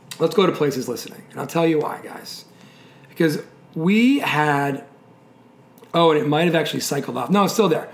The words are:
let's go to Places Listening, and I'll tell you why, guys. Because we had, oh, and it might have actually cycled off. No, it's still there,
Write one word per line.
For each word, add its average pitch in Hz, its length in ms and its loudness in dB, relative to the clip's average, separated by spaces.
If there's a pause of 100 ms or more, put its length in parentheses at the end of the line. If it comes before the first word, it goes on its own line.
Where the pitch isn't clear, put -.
(200)
let's 160 160 0
go 190 120 4
to 160 40 2
Places 131 380 -2
Listening, - 320 -12 (100)
and - 80 -12
I'll 131 80 -8
tell 170 180 0
you 160 140 2
why, - 240 -6
guys. - 420 -16 (640)
Because 165 320 -2 (360)
we 220 440 4
had, 143 640 0 (1080)
oh, 170 180 4
and 151 80 2
it 147 80 0
might 151 180 2
have 165 100 2
actually 151 240 -2
cycled 131 380 -4
off. 123 120 -6
No, 202 140 4
it's 185 100 0
still 202 160 4
there, - 240 -2